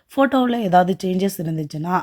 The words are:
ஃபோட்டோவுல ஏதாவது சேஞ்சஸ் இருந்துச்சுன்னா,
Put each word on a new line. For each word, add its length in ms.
ஃபோட்டோவுல 460
ஏதாவது 340
சேஞ்சஸ் 400
இருந்துச்சுன்னா, 600